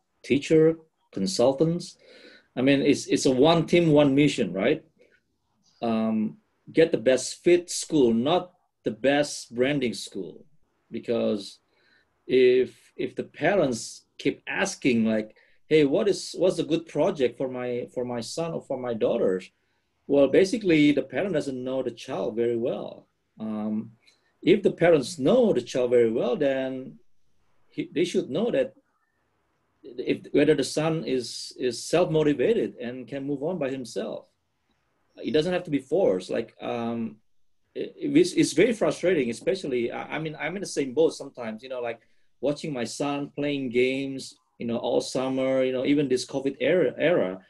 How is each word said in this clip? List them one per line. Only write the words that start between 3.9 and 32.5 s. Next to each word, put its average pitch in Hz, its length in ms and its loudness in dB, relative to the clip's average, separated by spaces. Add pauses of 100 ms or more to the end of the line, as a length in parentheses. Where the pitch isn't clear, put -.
one 147 220 6
mission, 139 380 2
right? 117 300 0 (1000)
Um, 110 560 -2 (340)
get 165 180 4
the - 80 0
best 123 460 -2
fit 175 260 4
school, 131 420 2
not 151 400 0 (320)
the 127 60 -2
best 131 640 -2
branding 127 380 0
school, - 540 -12 (440)
because 113 680 -4 (680)
if, 127 720 4
if - 200 -6
the 117 80 -4
parents 147 840 -2 (120)
keep - 300 -4
asking, 139 560 0
like, 110 320 -2 (320)
"Hey, 151 160 4
what 180 240 2
is, - 300 -4
what's 170 200 2
a 151 60 0
good 160 220 -2
project 151 500 0
for 135 120 -4
my, 123 460 -6
for 123 100 -4
my 120 160 -6
son 165 320 -6
or - 100 -6
for 131 160 -6
my 123 160 -4
daughters?" 107 560 0 (560)
Well, 139 220 6
basically, 170 640 4
the 139 100 2
parent 175 320 -4
doesn't 131 300 -4
know 131 180 -4
the 123 80 -4
child 131 460 -6
very 117 200 0
well. - 520 -6 (300)
Um, 110 540 -6 (500)
if 196 200 4
the 196 100 2
parents 160 460 2
know 202 340 2
the 123 80 0
child 123 300 -2
very 120 200 4
well, 180 260 -2
then 135 640 -4 (680)
he, - 240 -8
they 170 120 0
should 185 260 -2
know 202 200 -2
that 143 240 0 (1080)
if, - 500 -6
whether 147 220 4
the 139 100 0
son 160 400 -2
is, 127 540 -6
is 123 260 -4
self-motivated 156 920 2